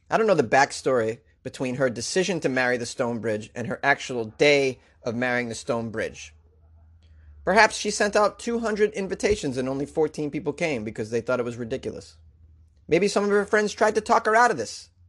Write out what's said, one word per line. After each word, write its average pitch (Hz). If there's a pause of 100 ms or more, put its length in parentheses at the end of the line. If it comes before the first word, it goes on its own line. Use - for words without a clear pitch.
I 160
don't 220
know 202
the 151
backstory 123 (240)
between 127
her 135
decision 170
to 160
marry 127
the 117
stone 120
bridge 107
and 123
her -
actual 131
day 139 (240)
of 113
marrying 123
the 113
stone 117
bridge. 95 (1080)
Perhaps 220
she 208
sent 208
out 202
two 233
hundred 214
invitations 185
and 131
only 139
fourteen 151
people 147
came 143
because 110
they 120
thought 123
it 117
was 117
ridiculous. 120 (720)
Maybe 180
some 202
of 202
her 202
friends 208
tried 214
to 220
talk 226
her 220
out 233
of 170
this. - (200)